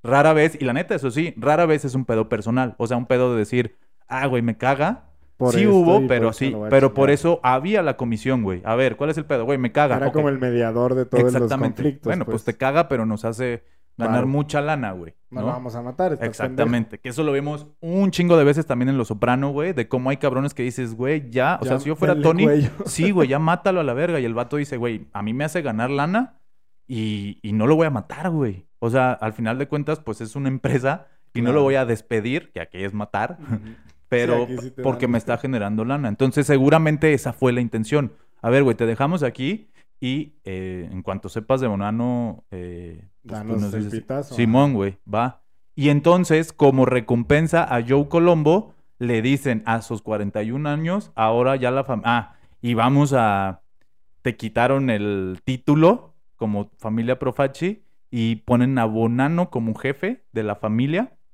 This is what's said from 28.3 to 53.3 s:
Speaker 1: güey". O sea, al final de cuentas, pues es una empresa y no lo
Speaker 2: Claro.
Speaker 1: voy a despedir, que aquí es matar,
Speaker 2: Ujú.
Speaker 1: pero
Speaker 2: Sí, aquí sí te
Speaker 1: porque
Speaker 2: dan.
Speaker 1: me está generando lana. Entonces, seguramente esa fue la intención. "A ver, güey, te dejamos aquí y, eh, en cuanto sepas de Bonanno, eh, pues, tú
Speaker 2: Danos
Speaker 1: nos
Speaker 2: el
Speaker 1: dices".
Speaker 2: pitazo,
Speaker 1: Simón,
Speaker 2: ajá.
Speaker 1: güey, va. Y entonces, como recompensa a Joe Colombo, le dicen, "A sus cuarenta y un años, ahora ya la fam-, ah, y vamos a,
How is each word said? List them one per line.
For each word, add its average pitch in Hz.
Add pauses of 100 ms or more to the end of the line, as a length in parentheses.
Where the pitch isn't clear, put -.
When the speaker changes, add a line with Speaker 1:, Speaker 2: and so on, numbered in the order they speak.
Speaker 1:
güey". 123 (120)
O 117
sea, 127
al 110
final 117
de 139
cuentas, 151
pues 107
es 113
una 139
empresa 131 (280)
y 120
no 117
lo 123
Speaker 2:
Claro. 147
Speaker 1:
voy 135
a 131
despedir, 117
que -
aquí 90
es 98
matar, 104
Speaker 2:
Ujú. 110 (500)
Speaker 1:
pero 120
Speaker 2:
Sí, 123
aquí 123
sí 127
te 127
Speaker 1:
porque 127
Speaker 2:
dan. 120
Speaker 1:
me 120
está 117
generando 110
lana. 135
Entonces, 135
seguramente 151
esa 123
fue 127
la 123
intención. 117 (300)
"A 117
ver, 135
güey, 120
te 117
dejamos 143
aquí 131 (300)
y, 139 (100)
eh, 92
en 92
cuanto 98
sepas 113
de 131
Bonanno, 113
eh, 87 (180)
pues, 107
tú 107
Speaker 2:
Danos 110
Speaker 1:
nos 101
Speaker 2:
el 107
Speaker 1:
dices". 107
Speaker 2:
pitazo, 139
Speaker 1:
Simón, 123
Speaker 2:
ajá. 135
Speaker 1:
güey, 98 (140)
va. 117 (320)
Y 143
entonces, 160
como 131
recompensa 127 (100)
a 120
Joe 143
Colombo, 170 (240)
le 120
dicen, 131
"A 113
sus 113
cuarenta 104
y 113
un 147
años, 165
ahora 120
ya 123
la 135
fam-, 117
ah, 120 (260)
y 120
vamos 135
a, 98 (600)